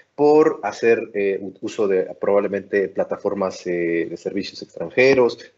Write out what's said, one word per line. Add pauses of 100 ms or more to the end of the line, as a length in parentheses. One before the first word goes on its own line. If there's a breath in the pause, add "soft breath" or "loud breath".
(140 loud breath)
por
hacer,
eh,
u-,
uso
de (160)
probablemente
plataformas,
eh,
de
servicios
extranjeros, (200 loud breath)